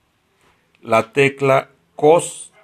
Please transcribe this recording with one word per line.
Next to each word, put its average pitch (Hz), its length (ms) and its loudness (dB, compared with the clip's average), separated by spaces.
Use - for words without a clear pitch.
la 113 320 -2
tecla 135 560 -2
cos, - 560 -2